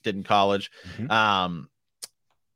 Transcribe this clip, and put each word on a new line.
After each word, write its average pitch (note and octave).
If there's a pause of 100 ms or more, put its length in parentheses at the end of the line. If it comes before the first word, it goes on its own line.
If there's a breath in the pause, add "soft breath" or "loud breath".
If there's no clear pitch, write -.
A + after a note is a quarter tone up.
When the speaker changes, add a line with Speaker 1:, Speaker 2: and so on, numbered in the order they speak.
Speaker 1:
did G#2
in G2
college. G2+ (260 loud breath)
Speaker 2:
Mm-hmm. G#2+
Speaker 1:
Um, F#2+ (880)